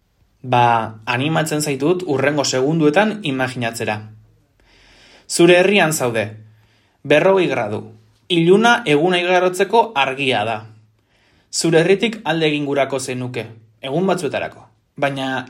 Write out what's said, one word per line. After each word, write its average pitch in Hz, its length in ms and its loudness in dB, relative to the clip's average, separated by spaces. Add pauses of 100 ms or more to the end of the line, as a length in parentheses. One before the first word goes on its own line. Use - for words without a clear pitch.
(440)
Ba, 117 640 2
animatzen 151 560 -2
zaitut 147 400 -2
hurrengo 139 420 0
segunduetan 151 800 0
imaginatzera. 120 880 -6 (1160)
Zure 175 260 6
herrian 180 380 4
zaude. 113 440 -2 (680)
Berrogei 165 420 4
gradu. 113 460 -4 (360)
Iluna 208 560 4
eguna 165 360 2
igarotzeko 185 720 0
argia 131 500 -2
da. 110 220 -6 (840)
Zure 165 280 2
herritik 196 440 0
alde 165 220 0
egin 147 200 -2
gurako 135 320 -2
zenuke, 123 480 -8 (340)
egun 151 260 -4
batzuetarako. 127 600 -4 (300)
Baina 135 540 -6